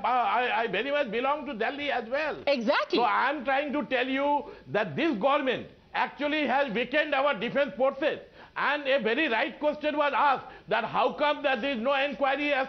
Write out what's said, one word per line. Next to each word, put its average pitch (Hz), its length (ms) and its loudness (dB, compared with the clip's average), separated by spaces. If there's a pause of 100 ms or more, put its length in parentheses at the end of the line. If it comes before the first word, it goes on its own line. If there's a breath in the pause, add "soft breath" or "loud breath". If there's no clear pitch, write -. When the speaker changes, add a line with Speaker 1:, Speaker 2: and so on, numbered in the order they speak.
Speaker 1:
I, 226 600 2
I 233 40 -2
very 220 240 -2
much 285 200 0
belong 269 340 0
to 277 80 -6
Delhi 269 380 -4
as 226 180 -4
well. 277 260 -2 (100)
Speaker 2:
Exactly. 294 520 2
Speaker 1:
So 240 60 4
I 214 260 4
am 285 160 -4
trying 269 260 0
to 277 140 0
tell 254 220 0
you 277 360 0 (240 loud breath)
that 170 300 -2
this 294 200 2
government 262 500 0 (260)
actually 294 520 0
has 262 280 0
weakened 285 420 0
our 277 240 2
defense 247 380 -2
forces. 262 420 0 (360 loud breath)
And 269 320 0
a 262 120 4
very 240 300 2
right 233 300 -2
question 294 380 -2
was 285 180 2
asked 262 300 2 (220 loud breath)
that 220 180 2
how 208 280 0
come 294 280 0
that 269 200 2
there 277 100 0
is 233 100 -4
no 277 140 0
inquiry 277 580 0
as 262 160 0